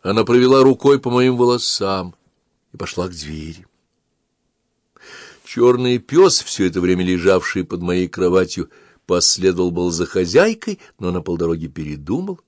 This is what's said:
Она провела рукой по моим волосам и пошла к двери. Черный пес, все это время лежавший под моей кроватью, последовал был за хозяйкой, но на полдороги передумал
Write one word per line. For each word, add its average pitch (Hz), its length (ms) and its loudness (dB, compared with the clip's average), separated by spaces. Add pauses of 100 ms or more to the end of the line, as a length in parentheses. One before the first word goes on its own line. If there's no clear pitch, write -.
Она 101 220 0
провела 127 380 6
рукой 135 380 4
по 123 100 -6
моим 127 260 2
волосам 98 760 -2 (580)
и - 40 -20
пошла 90 320 -8
к 90 40 -12
двери. 78 540 -14 (1800)
Черный 123 540 2
пес, 175 440 2
все - 240 -4
это 90 140 -2
время 90 240 0
лежавший 90 600 0
под 87 160 -10
моей 90 260 -2
кроватью, 90 640 -2 (360)
последовал 90 640 0
был 87 200 -4
за 85 140 -4
хозяйкой, 170 760 0 (200)
но 90 120 -4
на 90 120 -4
полдороги 82 460 -4
передумал 80 800 -8